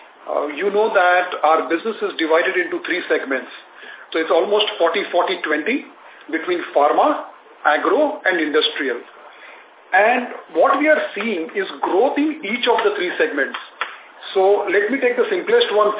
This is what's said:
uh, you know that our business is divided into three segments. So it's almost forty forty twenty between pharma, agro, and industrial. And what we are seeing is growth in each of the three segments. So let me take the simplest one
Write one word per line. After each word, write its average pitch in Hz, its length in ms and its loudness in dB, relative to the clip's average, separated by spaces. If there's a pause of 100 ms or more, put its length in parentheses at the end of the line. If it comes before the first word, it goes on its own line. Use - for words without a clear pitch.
(260)
uh, 147 240 -4
you 175 240 -2
know 214 200 2
that 180 360 4 (160)
our 151 240 2
business 170 320 -2
is 185 160 -4
divided 170 400 2
into 175 280 -4
three 170 200 -4
segments. 135 440 -4 (600)
So - 80 -4
it's 160 140 -2
almost 202 340 2 (140)
forty 170 320 0
forty 180 340 0
twenty 160 400 -2 (460)
between 160 420 -4
pharma, 160 520 2 (400)
agro, 175 600 0
and 180 160 0
industrial. 143 600 -2 (920)
And 240 340 4 (260)
what 262 260 4
we 294 80 2
are 302 140 4 (120)
seeing 202 400 -4
is 190 160 -4 (120)
growth 240 360 0
in 302 240 -2
each 202 240 -6
of 214 160 2
the 202 160 0
three 180 240 -4
segments. 139 360 -2 (760)
So 202 320 4
let 202 240 0
me 269 100 -2
take 240 180 0
the 214 120 0
simplest 226 460 2
one 208 240 4